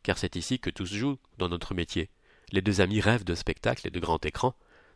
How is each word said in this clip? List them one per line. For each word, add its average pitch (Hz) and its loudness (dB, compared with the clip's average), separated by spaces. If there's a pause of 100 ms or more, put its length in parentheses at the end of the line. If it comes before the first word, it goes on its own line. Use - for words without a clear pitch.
car - 0
c'est - -2
ici 107 -2
que - -4
tout 92 -6
se 95 -6
joue 135 -2 (180)
dans 90 0
notre 87 -4
métier. 85 -2 (420)
Les 95 2
deux 101 4
amis 98 4
rêvent 110 4
de 87 -2
spectacle - -2
et - -4
de 90 -6
grand 82 0
écran, 127 0 (400)